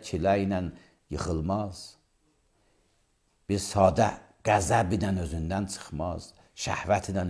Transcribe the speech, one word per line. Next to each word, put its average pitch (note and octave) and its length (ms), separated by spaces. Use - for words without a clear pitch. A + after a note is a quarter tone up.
çilə F#2+ 400
ilə F#2+ 160
yıxılmaz. F#2 720
Bir G2+ 100
sadə G2+ 520
qəzəb G#2+ 500
ilə G2 140
özündən E2 480
çıxmaz. E2 580
Şəhvət - 580
ilə F#2 180